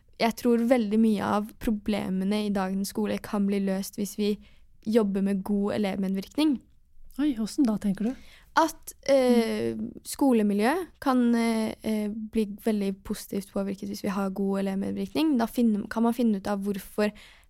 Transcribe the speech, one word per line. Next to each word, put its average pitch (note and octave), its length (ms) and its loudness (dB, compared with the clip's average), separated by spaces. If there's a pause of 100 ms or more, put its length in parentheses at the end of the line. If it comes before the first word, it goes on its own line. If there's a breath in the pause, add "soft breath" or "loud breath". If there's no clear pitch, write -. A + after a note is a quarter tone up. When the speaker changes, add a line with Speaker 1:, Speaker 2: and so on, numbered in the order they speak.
(180 loud breath)
Speaker 1:
jeg A3+ 180 0
tror A#3 300 2
veldig A3 320 2
mye A3 240 4
av G#3 360 0
problemene G3+ 880 -2
i G#3 40 -2
dagens G3 440 -2
skole G#3 260 -2
kan G3+ 260 -2
bli G3 140 0
løst G3 380 -2
hvis G3+ 180 -4
vi G#3 160 0 (540 soft breath)
jobber G#3+ 360 2
med G3 220 0
god G3+ 320 0
elevmedvirkning. G3 800 0 (640)
Speaker 2:
Oi, C#4+ 160 2
hvordan A3 320 0
da, G#3+ 120 2
tenker G#3 320 0
du? C4+ 60 -6 (400 soft breath)
Speaker 1:
At, D#4+ 360 0 (160)
eh, A3+ 680 4 (300)
skolemiljø A3 640 2 (300)
kan, B3 340 2
eh, A3+ 480 0
eh, G#3+ 260 -2
bli A3 380 -4 (180)
veldig G3+ 300 0 (100)
positivt - 480 -6
påvirket G3 380 -6
hvis G3+ 120 -10
vi G#3+ 60 -4
har G3 220 -2
god G3 320 -2
elevmedvirkning. G3 760 -2
Da A#3 80 2
finner, A3 420 0
kan A3+ 140 -2
man A#3 120 2
finne A3+ 220 2
ut F#3+ 120 -6
av G3+ 160 -2
hvorfor G#3 460 -2 (400 loud breath)